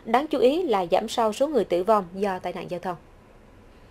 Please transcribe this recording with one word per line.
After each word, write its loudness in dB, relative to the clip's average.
đáng 0
chú -2
ý 4
là 0
giảm 2
sâu 0
số 0
người 2
tử 0
vong 2
do -4
tai -8
nạn -12
giao -6
thông. -6